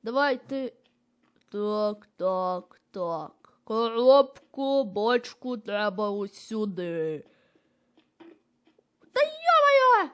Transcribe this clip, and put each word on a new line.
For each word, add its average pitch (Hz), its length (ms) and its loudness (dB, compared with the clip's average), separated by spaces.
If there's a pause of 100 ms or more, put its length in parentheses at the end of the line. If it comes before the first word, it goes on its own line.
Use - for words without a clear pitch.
Давай 262 440 -2
ти... 269 260 -8 (760)
так, 208 580 -4 (100)
так, 185 640 -4 (100)
так. 165 720 -10
Коробку, 262 1200 2
бочку 240 760 -2
треба 208 520 -4
ось 202 380 -8
сюди. 170 800 -6 (1900)
Та 523 80 0
йо-моє! 571 920 4